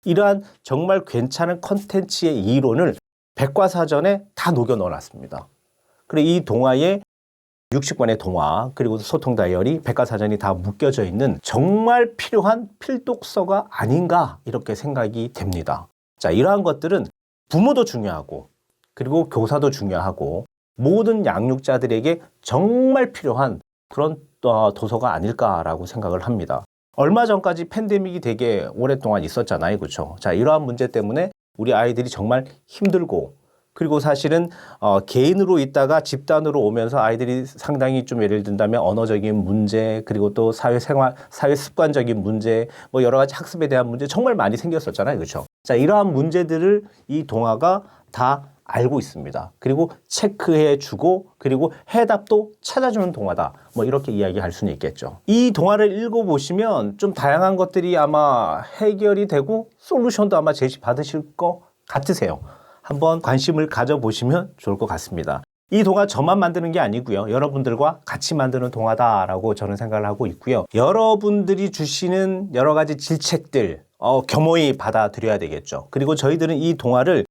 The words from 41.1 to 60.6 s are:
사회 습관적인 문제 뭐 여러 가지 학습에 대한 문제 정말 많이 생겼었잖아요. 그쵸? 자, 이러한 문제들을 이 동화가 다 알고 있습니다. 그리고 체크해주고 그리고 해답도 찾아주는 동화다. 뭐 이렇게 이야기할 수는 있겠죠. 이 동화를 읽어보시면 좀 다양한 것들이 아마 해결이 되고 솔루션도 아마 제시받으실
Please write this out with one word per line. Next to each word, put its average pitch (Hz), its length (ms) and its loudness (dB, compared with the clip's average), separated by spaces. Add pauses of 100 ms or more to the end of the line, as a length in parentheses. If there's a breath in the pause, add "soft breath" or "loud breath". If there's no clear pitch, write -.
사회 143 240 0
습관적인 139 680 0
문제 110 480 0 (220 loud breath)
뭐 131 140 2
여러 123 140 4
가지 135 160 2
학습에 160 340 -6
대한 127 200 2
문제 127 200 -6
정말 240 260 0
많이 110 220 0
생겼었잖아요. 143 640 -4
그쵸? 69 240 -10 (180)
자, 131 120 0
이러한 190 380 4
문제들을 165 720 2 (260 loud breath)
이 147 180 -4
동화가 117 560 2 (280 soft breath)
다 135 400 0 (160)
알고 127 320 0
있습니다. - 600 -10
그리고 165 320 0 (180 loud breath)
체크해주고 160 1300 0
그리고 135 360 0 (200 loud breath)
해답도 214 600 2 (100)
찾아주는 220 500 0
동화다. 87 400 -4 (220 soft breath)
뭐 113 100 0
이렇게 135 260 -2
이야기할 95 420 -2
수는 95 220 -4
있겠죠. - 520 -10
이 240 240 4
동화를 208 500 2
읽어보시면 185 960 -2
좀 196 160 -2
다양한 180 440 2
것들이 180 420 0
아마 143 640 2 (160)
해결이 208 480 2
되고 202 500 -2
솔루션도 220 600 0
아마 156 180 2
제시받으실 143 840 -4